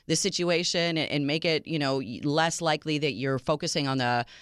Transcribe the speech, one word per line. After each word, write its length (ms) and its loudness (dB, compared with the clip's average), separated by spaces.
the 80 2
situation 840 0
and, 120 0
and 160 0
make 200 0
it, 200 0
you 120 -2
know, 200 0
y-, 240 -6
less 380 0
likely 380 0
that 140 0
you're 260 -2
focusing 500 0
on 80 0
the, 300 2